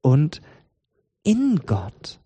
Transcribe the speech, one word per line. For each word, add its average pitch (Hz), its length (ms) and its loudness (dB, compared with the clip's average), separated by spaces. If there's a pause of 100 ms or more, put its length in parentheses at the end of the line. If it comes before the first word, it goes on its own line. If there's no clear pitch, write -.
und 135 400 2 (800)
in 226 420 0
Gott. - 600 -8